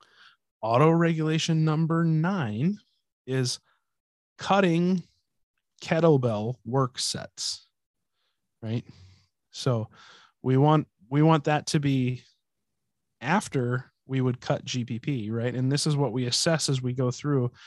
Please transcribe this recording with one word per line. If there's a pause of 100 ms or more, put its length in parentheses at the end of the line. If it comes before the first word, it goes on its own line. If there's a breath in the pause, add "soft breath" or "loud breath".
(640 soft breath)
Auto
regulation
number
nine (480)
is (800)
cutting (800)
kettlebell
work
sets, (960)
right? (680 loud breath)
So (540 loud breath)
we
want, (220)
we
want
that
to
be (1000)
after (200)
we
would
cut
G
P
P,
right?
And
this
is
what
we
assess
as
we
go
through. (220 loud breath)